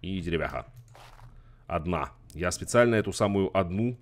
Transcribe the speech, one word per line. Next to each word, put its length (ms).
и 200
деревяха. 460
Одна. 460
Я 180
специально 420
эту 180
самую 440
одну. 460